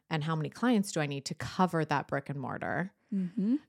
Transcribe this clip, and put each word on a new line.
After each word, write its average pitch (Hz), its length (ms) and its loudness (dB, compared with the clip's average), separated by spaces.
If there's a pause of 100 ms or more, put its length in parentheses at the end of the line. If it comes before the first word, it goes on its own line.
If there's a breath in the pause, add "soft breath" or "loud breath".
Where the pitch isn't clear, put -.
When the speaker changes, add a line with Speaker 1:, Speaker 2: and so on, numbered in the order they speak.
Speaker 1:
and 156 160 0
how 160 100 0
many 151 140 0
clients 226 440 2
do 165 80 0
I 147 60 2
need 139 200 -4
to 165 80 -6
cover 170 500 2
that 147 240 0
brick 139 220 -2
and 139 100 -6
mortar?" 117 520 -4 (200)
Speaker 2:
Mm-hmm. 190 440 0 (120)